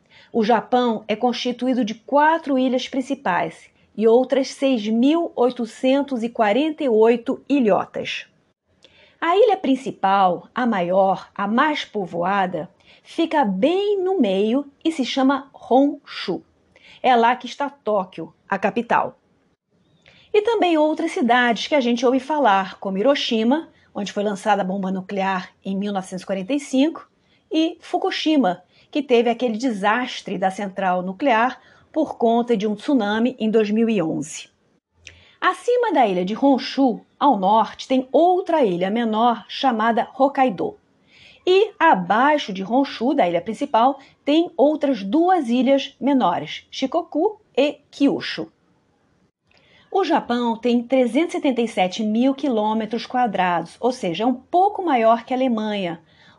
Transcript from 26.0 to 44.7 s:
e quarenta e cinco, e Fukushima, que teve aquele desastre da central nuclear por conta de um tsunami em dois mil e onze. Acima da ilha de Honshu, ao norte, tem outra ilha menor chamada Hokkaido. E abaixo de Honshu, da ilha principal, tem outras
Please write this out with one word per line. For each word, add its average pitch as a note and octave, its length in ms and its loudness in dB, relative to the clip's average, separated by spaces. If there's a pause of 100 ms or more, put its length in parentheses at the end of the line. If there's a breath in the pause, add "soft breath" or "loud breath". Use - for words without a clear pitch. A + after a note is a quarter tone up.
e - 40 -20
quarenta G3 280 -6
e D4 40 0
cinco, C#4+ 480 -2 (440)
e E4 300 -2
Fukushima, D4+ 800 -2 (280 soft breath)
que D4 120 -4
teve A#3+ 260 2
aquele A#3 300 -2
desastre G#3+ 800 -4
da F#3+ 120 0
central F#3+ 520 -4
nuclear A3+ 580 0 (320 soft breath)
por - 240 -4
conta A#3 400 0
de G3+ 100 -2
um G#3+ 80 -4
tsunami A3 640 0
em A3 120 -2
dois G#3 200 2
mil A3+ 200 0
e G3+ 120 0
onze. - 460 -8 (880 loud breath)
Acima A4+ 540 -2
da C4+ 140 4
ilha F#3 180 0
de G3+ 100 -6
Honshu, C4+ 720 0 (160)
ao C4+ 180 2
norte, G3+ 480 0
tem C4 240 -2
outra E4+ 540 2
ilha F#3 260 -2
menor A3+ 580 0
chamada A3+ 600 0 (100)
Hokkaido. C4 600 0 (680 soft breath)
E G4 320 4
abaixo B3 760 2
de F#3+ 120 -8
Honshu, B3 480 0
da A3+ 160 2
ilha E3+ 140 -2
principal, A3+ 560 0 (260 loud breath)
tem E4 320 2
outras C#4 460 2